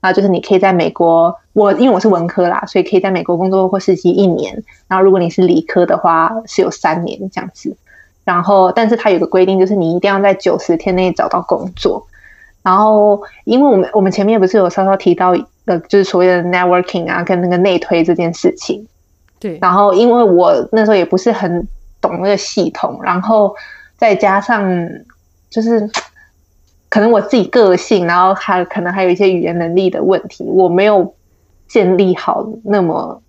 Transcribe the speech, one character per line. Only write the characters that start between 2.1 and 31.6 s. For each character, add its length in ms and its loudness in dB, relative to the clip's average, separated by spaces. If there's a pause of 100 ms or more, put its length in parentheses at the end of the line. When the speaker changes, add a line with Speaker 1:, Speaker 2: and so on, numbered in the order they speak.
Speaker 1:
科 220 -2
啦， 180 -4
所 140 -2
以 20 0
可 140 -2
以 40 4
在 100 -2
美 120 -2
国 140 -2
工 140 -2
作 180 2
或 100 -2
实 160 0
习 160 0
一 160 2
年， 380 -4 (240)
然 100 -2
后 60 2
如 60 6
果 100 2
你 80 -2
是 140 -2
理 180 2
科 240 0
的 120 0
话 360 0 (140)
是 160 -2
有 80 0
三 340 -4
年 160 -10 (100)
这 100 -10
样 120 -12
子， 240 -12 (480)
然 180 -2
后 300 4
但 160 0
是 80 2
它 140 0
有 80 2
个 80 -2
规 180 2
定， 160 0
就 60 4
是 100 -2
你 180 0
一 60 -2
定 100 0
要 80 0
在 140 2
九 260 -2
十 200 -2
天 180 -2
内 160 0
找 160 -4
到 140 -2
工 340 -4
作。 280 -4 (600)
然 140 2
后 420 4 (220)
因 180 0
为 80 4
我 80 4
们， 160 0
我 80 2
们 120 2
前 120 -2
面 140 2
不 80 2
是 100 0
有 140 2
稍 140 -2
稍 120 2
提 200 0
到 180 0 (320)
的， 100 0 (120)
就 100 2
是 60 4
所 160 -2
谓 80 4
的 160 2
networking 680 -2
啊， 140 -4
跟 160 -2
那 80 -2
个 80 0
内 200 2
推 280 0
这 100 2
件 180 -2
事 220 -2
情。 320 -10 (540)
Speaker 2:
对。 200 -10
Speaker 1:
然 120 2
后 200 4
因 160 4
为 140 4
我 480 2
那 140 2
时 80 2
候 20 4
也 100 2
不 140 -2
是 140 0
很 340 -4 (340)
懂 220 -4
那 60 -2
个 80 2
系 340 -4
统， 320 -8
然 180 -4
后 320 0 (440)
再 180 2
加 260 0
上 320 -2 (760)
就 100 -4
是 300 -2 (1000)
可 120 0
能 100 2
我 100 4
自 160 -2
己 100 2
个 280 4
性， 320 0
然 100 0
后 160 2
还， 340 -4
可 140 -8
能 120 -6
还 100 -4
有 80 0
一 60 0
些 120 2
语 120 0
言 180 -4
能 160 -4
力 160 2
的 100 -6
问 280 0
题， 160 -16
我 240 2
没 160 2
有 280 2 (540)